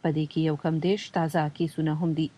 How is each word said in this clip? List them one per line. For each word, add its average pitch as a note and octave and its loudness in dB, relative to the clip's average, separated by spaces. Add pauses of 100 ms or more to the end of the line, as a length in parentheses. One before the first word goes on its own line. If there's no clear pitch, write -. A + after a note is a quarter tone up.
په E3+ 0
دې D#3 2
کې E3 0
یو D3+ 0
کم D#3+ 2
دېرش G3+ 0 (120)
تازه D#3+ 2 (160)
کیسونه D#3 0
هم E3+ 2 (120)
دي. D3+ 0